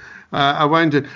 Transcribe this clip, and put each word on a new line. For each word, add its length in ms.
uh, 260
I 80
won't 260
do, 140